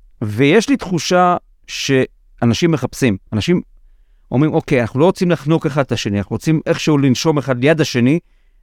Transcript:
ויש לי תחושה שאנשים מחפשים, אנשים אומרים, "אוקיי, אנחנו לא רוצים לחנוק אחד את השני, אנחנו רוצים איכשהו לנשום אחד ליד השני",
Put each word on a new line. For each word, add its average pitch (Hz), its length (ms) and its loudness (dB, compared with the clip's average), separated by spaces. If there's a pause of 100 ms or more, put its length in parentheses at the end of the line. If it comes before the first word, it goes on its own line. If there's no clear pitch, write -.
(220)
ויש 139 480 2
לי 277 80 2
תחושה 180 600 0 (300)
שאנשים - 1040 -2
מחפשים, 127 460 -2 (160)
אנשים 139 280 0 (720)
אומרים, 143 220 0
"אוקיי, 143 280 0
אנחנו 117 180 -4
לא 151 60 4
רוצים 185 260 0
לחנוק 160 340 0
אחד 147 160 -2
את 131 100 -8
השני, 104 260 -2
אנחנו 101 160 -4
רוצים 156 320 -2
איכשהו 156 320 0
לנשום 139 400 2
אחד 131 220 -4
ליד 151 220 2
השני", 131 380 2 (440)